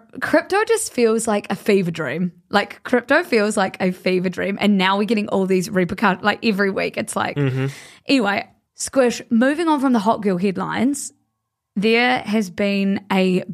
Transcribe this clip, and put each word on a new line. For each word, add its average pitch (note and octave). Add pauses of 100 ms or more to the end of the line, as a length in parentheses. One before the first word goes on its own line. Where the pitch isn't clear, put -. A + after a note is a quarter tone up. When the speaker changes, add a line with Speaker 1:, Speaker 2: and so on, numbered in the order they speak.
(220)
Speaker 1:
crypto D#4+
just -
feels A3+
like G#3
a G#3+
fever F#3+
dream. E3 (160)
Like, -
crypto C#4
feels G#3+
like F#3+
a F#3
fever F#3
dream, F#3
and G3+
now F#3+
we're G#3
getting G#3
all F#3+
these F#3
repercussions, F#3
like, G#3
every G3+
week. F3+
It's -
like, -
Speaker 2:
Mm-hmm. C3+ (380)
Speaker 1:
anyway, G3+ (280)
Squish, B3
moving C#4+
on D4+
from C4
the A#3
hot A3
girl F#3+
headlines, F#3+ (640)
there A#3
has G#3
been G3
a F#3 (100)